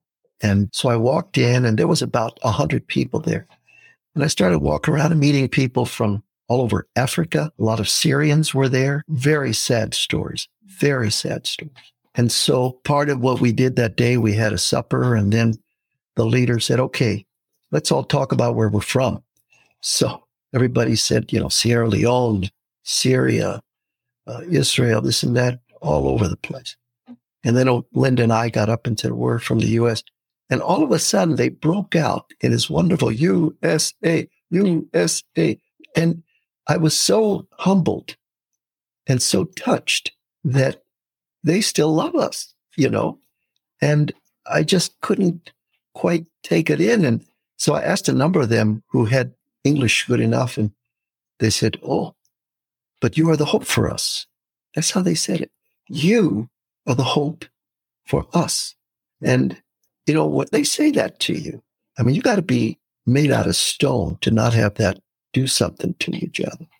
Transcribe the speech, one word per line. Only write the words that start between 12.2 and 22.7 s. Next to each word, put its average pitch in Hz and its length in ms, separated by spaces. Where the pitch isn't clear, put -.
so 127 400
part 147 240
of 135 120
what 123 200
we 123 120
did 127 240
that 117 200
day, 120 200
we 110 180
had 110 180
a - 60
supper, 127 560
and 104 180
then 113 220
the 117 80
leader 120 340
said, 123 220
"Okay, 110 440
let's - 220
all 139 100
talk 139 300
about 120 240
where 110 120
we're 104 120
from." 127 420
So - 440
everybody 123 440
said, - 360
you 117 60
know, - 100
Sierra 117 380
Leone, 113 640